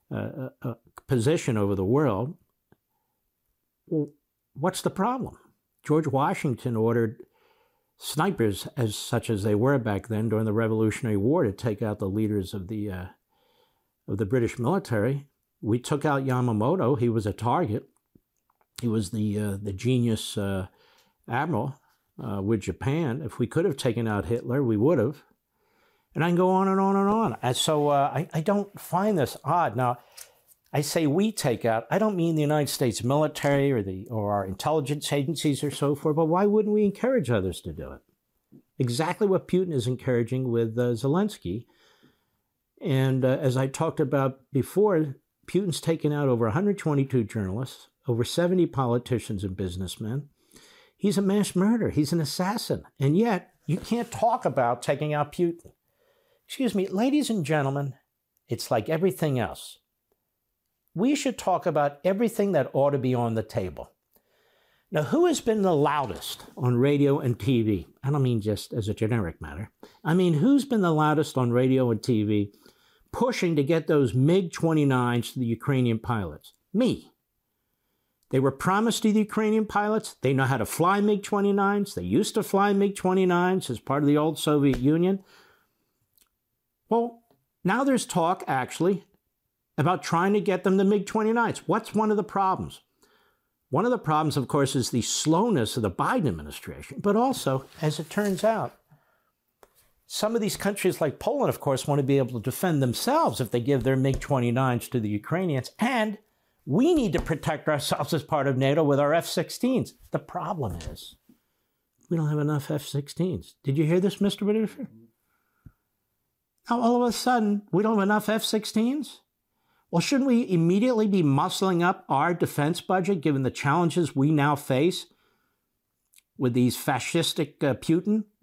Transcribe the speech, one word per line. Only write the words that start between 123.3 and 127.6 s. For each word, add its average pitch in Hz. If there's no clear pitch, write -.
the 127
challenges 165
we 135
now 147
face 147
with 127
these 123
fascistic, 151